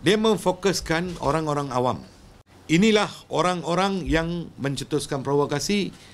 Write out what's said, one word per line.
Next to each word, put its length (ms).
dia 160
memfokuskan 1040
orang-orang 480
awam. 280
Inilah 400
orang-orang 760
yang 420
mencetuskan 600
provokasi, 720